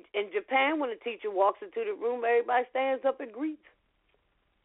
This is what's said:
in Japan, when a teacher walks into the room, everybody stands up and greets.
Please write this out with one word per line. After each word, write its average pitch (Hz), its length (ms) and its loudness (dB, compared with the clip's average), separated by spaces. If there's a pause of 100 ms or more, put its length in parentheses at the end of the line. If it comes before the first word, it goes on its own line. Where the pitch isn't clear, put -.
(140)
in 202 180 -2
Japan, 269 460 2
when 277 120 -2
a 220 60 -6
teacher 214 360 -8
walks 196 300 4
into 208 220 -6
the 208 160 -4
room, 240 240 -2
everybody 240 460 2
stands 262 340 -2
up 269 160 0
and 247 120 -10
greets. 302 340 -6 (1000)